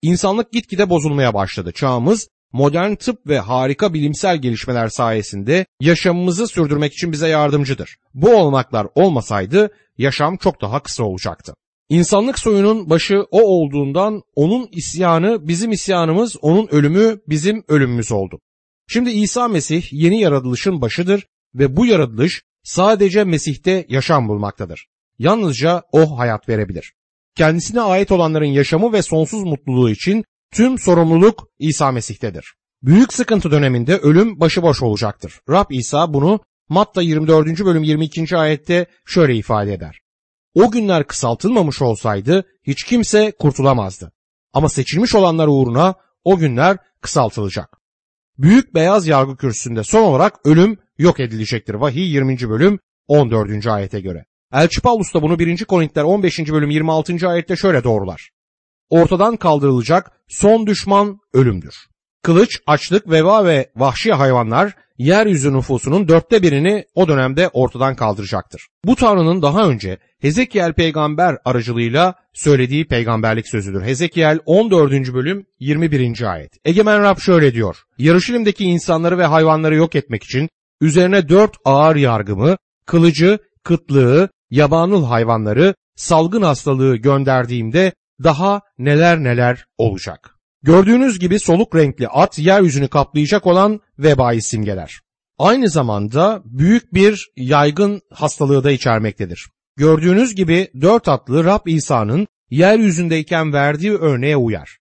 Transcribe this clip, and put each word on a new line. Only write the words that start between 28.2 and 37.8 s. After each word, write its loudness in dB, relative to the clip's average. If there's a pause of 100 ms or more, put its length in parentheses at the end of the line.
yaşamı 0
ve 0
sonsuz -4
mutluluğu -2
için -2 (260)
tüm 0
sorumluluk 2 (100)
İsa -2
Mesih'tedir. -10 (280)
Büyük 4
sıkıntı -2
döneminde 0
ölüm 2
başıboş 0
olacaktır. -6 (100)
Rab 0
İsa -4
bunu 0 (280)
Matta -2
yirmi -2
dördüncü 2
bölüm 0